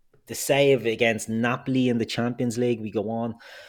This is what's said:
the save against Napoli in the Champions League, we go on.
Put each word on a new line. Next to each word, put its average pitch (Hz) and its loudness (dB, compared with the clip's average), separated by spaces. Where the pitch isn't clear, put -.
the 113 -12
save 139 4
against 113 2
Napoli 127 0
in 120 2
the 113 0
Champions 120 -4
League, 123 0
we 107 -8
go 104 -4
on. 113 -4